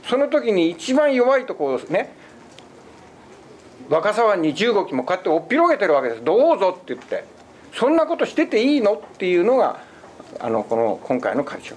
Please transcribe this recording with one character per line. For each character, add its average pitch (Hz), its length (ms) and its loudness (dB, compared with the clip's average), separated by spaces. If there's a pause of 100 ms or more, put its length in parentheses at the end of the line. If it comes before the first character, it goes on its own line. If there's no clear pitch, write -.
そ 240 80 0
の 285 120 2
時 247 240 0
に 170 180 2
一 254 240 -6
番 294 200 4
弱 254 240 4
い 254 80 -4
と - 80 -8
こ 143 140 -4
ろ 131 80 0
を - 20 -2 (120)
ね、 185 240 -4 (1700)
若 160 260 0
狭 233 120 2
湾 196 160 2
に 156 120 0
十 226 180 0
五 196 140 0
機 - 80 -10
も 131 100 -4
こ 170 80 -2
う 185 40 0
や 180 40 -8
っ - 20 -20
て 196 60 -4
お 160 100 2
っ 160 100 -8
ぴ 247 80 0
ろ 339 120 4
げ 214 100 2
て 202 80 0
る 156 80 4
わ 139 80 2
け 127 60 -2
で 117 80 -6
す。 113 80 -16
「ど 254 300 4
う 233 40 -4
ぞ」 185 180 2
っ - 80 -20
て 131 100 -8
言 - 80 -16
っ - 40 -20
て、 90 180 -6 (480)
「そ 247 160 0
ん 320 80 4
な 320 100 4
こ 330 100 -4
と 233 100 -2
し - 80 -12
て 311 120 2
て 226 160 0
い 285 160 2
い - 20 0
の？」 208 140 2
っ 208 40 -8 (200)
て 190 80 -4
い 180 100 2
う 175 80 4
の 247 120 4
が、 185 220 0 (640)
あ 117 100 -6
の、 110 140 -2
こ 113 120 -2
の、 113 260 0
今 127 180 -4
回 113 160 -2
の - 80 -2
会 - 180 -12
場。 - 140 -16